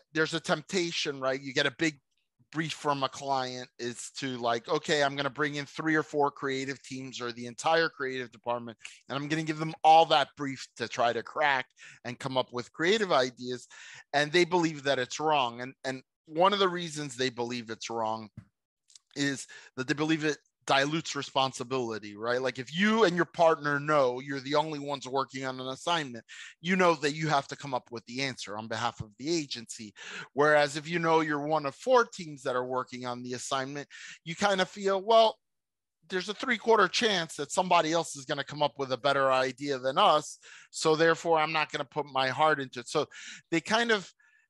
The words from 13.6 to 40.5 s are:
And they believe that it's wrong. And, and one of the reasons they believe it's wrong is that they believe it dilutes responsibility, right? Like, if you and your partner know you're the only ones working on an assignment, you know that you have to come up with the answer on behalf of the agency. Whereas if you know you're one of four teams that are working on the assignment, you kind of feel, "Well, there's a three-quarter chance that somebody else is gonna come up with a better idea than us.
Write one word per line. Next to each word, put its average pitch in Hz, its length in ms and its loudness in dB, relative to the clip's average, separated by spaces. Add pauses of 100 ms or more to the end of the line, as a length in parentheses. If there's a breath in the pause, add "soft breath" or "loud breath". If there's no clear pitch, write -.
And 147 180 2
they 175 140 6
believe 160 400 0
that 135 160 0
it's - 180 -6
wrong. 135 440 0
And, 131 200 -12
and 131 220 -6 (220)
one 170 260 4
of 202 80 2
the 190 80 4
reasons 151 480 -6
they 131 140 0
believe 120 400 -6
it's 110 200 -8
wrong 110 380 -4 (880)
is 139 320 -4 (280 loud breath)
that 131 120 -4
they 151 60 2
believe 156 300 0
it 151 140 0 (280)
dilutes 147 480 2
responsibility, 123 1000 -4
right? 120 240 -2
Like, 127 180 -4
if 127 160 -10
you 214 300 4
and 175 100 4
your 180 120 2
partner 151 520 2
know 139 420 2
you're 139 200 -8
the 135 140 -4
only 151 240 0
ones 139 280 -8
working 131 380 -4
on 131 160 -6
an 131 80 -8
assignment, 135 560 -4 (380 loud breath)
you 175 120 0
know 180 200 6
that 147 200 -2
you 156 140 -2
have 143 200 2
to 135 80 -12
come 139 180 -8
up - 160 -6
with 117 160 -10
the 123 160 -6
answer 110 340 -6
on 110 100 -8
behalf 113 360 -4
of 110 160 -16
the 135 100 -8
agency. 123 640 -6 (400 loud breath)
Whereas 147 460 4
if 147 100 -10
you 170 100 -2
know 165 220 4
you're 151 260 -2
one 151 200 0
of 135 80 -6
four 240 320 4
teams 151 380 -14
that 127 120 0
are 127 80 0
working 127 400 -6
on 123 180 -6
the 123 120 -8
assignment, 135 520 -6 (380 loud breath)
you 165 100 -8
kind 196 280 2
of 180 80 -2
feel, 196 320 -2
"Well, 226 360 6 (680)
there's 185 220 -4
a 202 40 -6
three-quarter 220 540 4
chance 190 480 0
that 147 160 -6
somebody 175 400 4
else 165 240 0
is 135 80 -12
gonna 143 180 -4
come 147 200 -4
up 143 160 2
with 135 120 -2
a 127 60 0
better 139 340 4
idea 131 480 0
than 135 200 -2
us. 160 400 4 (320 loud breath)